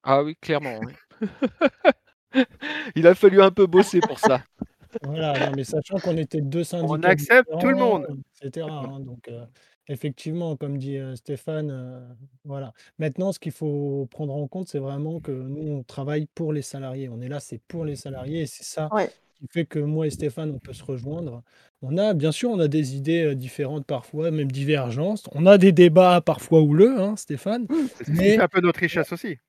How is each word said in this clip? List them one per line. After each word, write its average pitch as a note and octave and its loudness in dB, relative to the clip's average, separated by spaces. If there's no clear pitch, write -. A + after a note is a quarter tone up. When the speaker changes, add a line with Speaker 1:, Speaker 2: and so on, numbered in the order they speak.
Speaker 1:
Ah C#3 4
oui, D#3 -6
clairement, C#3+ -4
oui. B2+ -12
<laughs> - -4
Il E3 4
a F3+ 10
fallu G3 8
un F#3+ 8
peu F#3+ 4
bosser F3+ 4
pour A3 -2
ça. C#3 2
Speaker 2:
Voilà, D3 -4
non, C#3 -2
mais C3+ -4
sachant D#3+ -6
qu'on E3+ -2
était D#3 -4
deux C#3+ -4
Speaker 3:
On E3 -6
Speaker 2:
syndicats D#3 0
Speaker 3:
accepte F#3+ 4
tout F3+ 0
le C4+ 4
Speaker 2:
différents, A3+ 2
Speaker 3:
monde. - -6
Speaker 2:
et C#3+ -16
cetera, D3+ -10
hein, C#3 -14
donc, B2 -18
euh, A#2 -14
effectivement, D#3 -8
comme C#3+ -8
dit, C3+ -8
euh, C3 -10
Stéphane, D3+ -8
euh, B2+ -14
voilà. C#3 -12
Maintenant, F3+ -4
ce - -10
qu'il - -10
faut C#3+ -6
prendre C#3+ -8
en D3 -6
compte, F#3 -10
c'est D3 -8
vraiment C#3+ -8
que D3+ -10
nous, C#3 -8
on C#3 -6
travaille D3 -6
pour D#3 -4
les C#3+ -6
salariés. C3+ -12
On A#2 -12
est B2 -12
là, C#3+ -10
c'est A#2 -16
pour E3 -10
les D3 -6
salariés, C#3 -10
et D3 -4
c'est - -16
ça D#3 -8
Speaker 4:
Ouais. G3+ 0
Speaker 2:
qui C3 -20
fait E3+ -4
que - -8
moi D#3 -2
et C#3+ 0
Stéphane, D#3 -6
on B2+ -12
peut - -16
se - -18
rejoindre. C3 -10
On C#3 -4
a, G#3 2
bien D3+ 0
sûr, A#3+ -2
on G#3 -2
a D#3 2
des C#3 -2
idées, D#3+ 0
euh, C#3+ 0
différentes C3+ -8
parfois, D3+ -6
même D3+ -2
divergences. C#3 -2
On D3+ -2
a G3 12
des F#3 8
débats F3 8
parfois D#3+ 4
houleux, F#3+ 6
hein, G3+ -2
Stéphane, G3+ -6
Speaker 4:
Mmh. D4 -2
Speaker 3:
C'est - -16
ce D3 -8
qui D#3+ 0
Speaker 2:
mais G3+ 6
Speaker 3:
fait A3 4
un F3 4
peu F#3+ 2
notre F3 2
richesse E3+ -2
aussi. E3+ -8